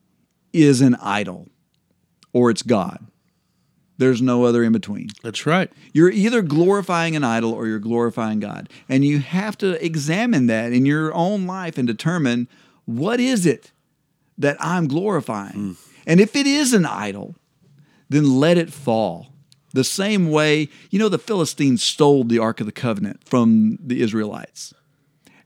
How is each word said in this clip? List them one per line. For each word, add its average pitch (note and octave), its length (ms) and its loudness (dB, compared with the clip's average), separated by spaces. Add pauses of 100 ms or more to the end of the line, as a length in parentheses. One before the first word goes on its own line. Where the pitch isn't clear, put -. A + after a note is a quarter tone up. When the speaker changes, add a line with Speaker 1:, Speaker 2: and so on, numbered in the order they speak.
(520)
Speaker 1:
is C#3+ 280 6
an B2+ 160 6
idol G2 520 -6 (840)
or B2 200 4
it's - 100 -4
God. G#2+ 420 -2 (960)
There's B2+ 240 2
no B2 220 2
other A#2+ 200 2
in A2+ 80 2
between. G#2 360 -4 (140)
Speaker 2:
That's - 220 -10
right. E3 260 0 (220)
Speaker 1:
You're E3+ 180 6
either A3 300 2
glorifying E3+ 760 0
an D3 80 -2
idol A2+ 280 0
or A2+ 140 -6
you're A2 120 -4
glorifying A2+ 640 -2
God. - 300 -10 (180)
And C3+ 160 2
you D3 140 2
have F#3 400 -4
to F3+ 260 -4
examine D#3+ 600 0
that A#2 260 0
in B2+ 140 2
your D#3 260 0
own F#3 340 -2
life F3+ 300 -10
and B2+ 100 -2
determine, B2 640 -2 (380)
what F3 340 -2
is B3 240 0
it - 280 -2 (680)
that C#3+ 200 -2
I'm E3 300 -2
glorifying? B2+ 640 -4
Speaker 2:
Hmm. G2+ 200 -8 (340)
Speaker 1:
And E3 120 4
if G#3+ 160 4
it C#4+ 120 0
is C#4 260 0
an F3+ 140 2
idol, G2+ 480 -8 (760)
then C3+ 320 2
let E3+ 160 4
it E3 160 -2
fall. G#2+ 600 -4 (420)
The B2+ 100 0
same F#3+ 460 -2
way, D3+ 380 2 (200)
you F#3+ 100 -2
know, G#3+ 120 2
the A#3+ 80 -2
Philistines D3 640 0
stole C#3+ 420 2
the A#2 140 0
Ark A2+ 220 -2
of G#2+ 60 -6
the G#2 60 -10
Covenant G#2+ 560 -6
from A2+ 540 4
the C3 180 -4
Israelites. G#2+ 720 -6 (720)